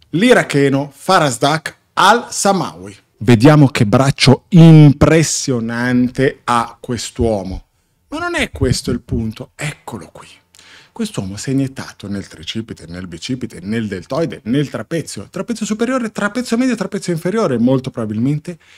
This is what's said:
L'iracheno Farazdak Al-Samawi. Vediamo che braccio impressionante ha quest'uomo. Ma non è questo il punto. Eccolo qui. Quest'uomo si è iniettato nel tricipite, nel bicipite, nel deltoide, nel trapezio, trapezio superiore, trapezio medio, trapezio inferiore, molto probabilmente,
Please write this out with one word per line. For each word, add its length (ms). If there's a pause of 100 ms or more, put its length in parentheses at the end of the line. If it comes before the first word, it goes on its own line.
(100)
L'iracheno 840
Farazdak 800 (200)
Al-Samawi. 1000 (220)
Vediamo 520
che 180
braccio 600
impressionante 2000
ha 340
quest'uomo. 840 (440)
Ma 100
non 160
è 160
questo 400
il 100
punto. 540
Eccolo 580
qui. 140 (680)
Quest'uomo 400
si 140
è 20
iniettato 560
nel 180
tricipite, 600
nel 200
bicipite, 540
nel 260
deltoide, 580
nel 260
trapezio, 600
trapezio 360
superiore, 440
trapezio 460
medio, 180
trapezio 380
inferiore, 460
molto 320
probabilmente, 680 (200)